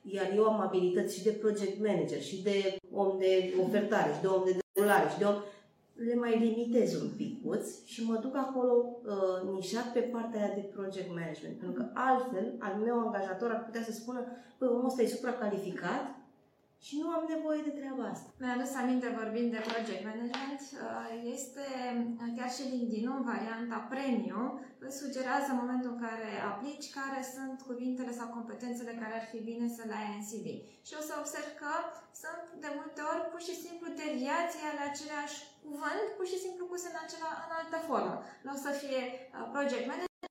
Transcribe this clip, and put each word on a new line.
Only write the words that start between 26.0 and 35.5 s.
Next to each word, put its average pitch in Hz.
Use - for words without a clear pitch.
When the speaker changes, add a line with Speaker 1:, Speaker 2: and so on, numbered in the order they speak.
Speaker 2:
care 220
aplici 254
care 269
sunt 262
cuvintele 254
sau 233
competențele 233
care 220
ar 226
fi 226
bine 233
să 233
le 208
ai 208
în 208
C -
V. -
Și 302
o -
să 311
observ 294
că 294
sunt 339
de 294
multe 302
ori 330
pur 339
și 359
simplu 339
deviații 302
ale 285
aceleași 294